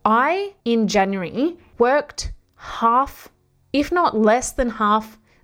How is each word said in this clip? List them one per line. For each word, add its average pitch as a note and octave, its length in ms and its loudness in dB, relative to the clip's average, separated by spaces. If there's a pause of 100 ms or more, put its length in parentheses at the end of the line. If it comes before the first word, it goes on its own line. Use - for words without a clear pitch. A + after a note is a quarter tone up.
I, D#4+ 480 0 (100)
in A3+ 240 0
January, G3 720 -2 (200)
worked C4+ 540 0 (240)
half, - 760 -2 (440)
if C#4+ 180 0
not F4 260 0
less A3 360 2
than B3 160 -2
half, G#3+ 500 -2 (240)